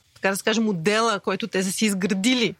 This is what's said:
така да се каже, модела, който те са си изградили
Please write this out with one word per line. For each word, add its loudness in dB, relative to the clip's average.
така -2
да -2
се -8
каже, 2
модела, 0
който -4
те -2
са -2
си 0
изградили 0